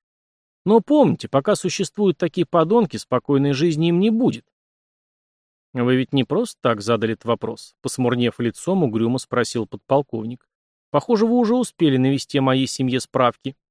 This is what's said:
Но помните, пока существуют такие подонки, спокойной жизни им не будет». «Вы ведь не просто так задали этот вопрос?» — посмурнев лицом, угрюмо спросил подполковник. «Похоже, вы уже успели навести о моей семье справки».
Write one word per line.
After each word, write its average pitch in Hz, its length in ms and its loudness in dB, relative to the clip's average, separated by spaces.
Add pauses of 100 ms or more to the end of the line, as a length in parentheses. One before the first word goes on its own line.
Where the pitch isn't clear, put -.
(640)
Но 214 160 4
помните, 262 480 2
пока 139 260 0
существуют 190 600 -2
такие 170 280 -2
подонки, 185 520 0
спокойной 139 560 0
жизни 160 340 0
им 170 140 2
не 214 80 4
будет». 214 360 0 (1300)
«Вы 127 240 0
ведь 127 160 -2
не 135 140 0
просто 214 360 -4
так 117 200 0
задали 110 320 -2
этот - 120 -14
вопрос?» — 113 560 -6
посмурнев 120 580 -2
лицом, 165 440 -2
угрюмо 117 340 0
спросил 120 480 -4
подполковник. 120 840 -4 (420)
«Похоже, 220 360 2
вы 233 80 2
уже 240 200 2
успели 165 420 0
навести 135 420 0
о - 20 0
моей 131 260 2
семье 127 320 -4
справки». 131 560 -2 (160)